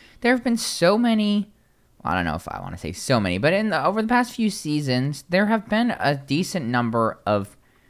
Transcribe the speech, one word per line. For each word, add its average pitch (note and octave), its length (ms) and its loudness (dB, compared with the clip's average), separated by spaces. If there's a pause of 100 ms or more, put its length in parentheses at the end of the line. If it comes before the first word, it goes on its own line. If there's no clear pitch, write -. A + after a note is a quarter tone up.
(200)
there A#3+ 160 2
have A#3+ 80 -6
been A#3 140 0
so G3+ 420 2
many, G#3+ 520 2 (520)
I E2 100 0
don't F2+ 120 0
know D#2 100 -2
if - 120 -8
I - 120 -10
wanna F#2 180 -10
say D#2+ 140 -8
so B2 280 0
many, F#2 200 0
but C#3+ 140 2
in G#3+ 160 0
the, D#3 140 -2
over G3+ 200 0
the A3 40 -2
past B3 260 0
few A3 180 0
seasons, D3 760 -2
there F#3+ 180 2
have A3 200 0
been A3+ 320 0
a C#3+ 160 2
decent C#3 520 -4
number A#2 580 0
of G2+ 320 0 (320)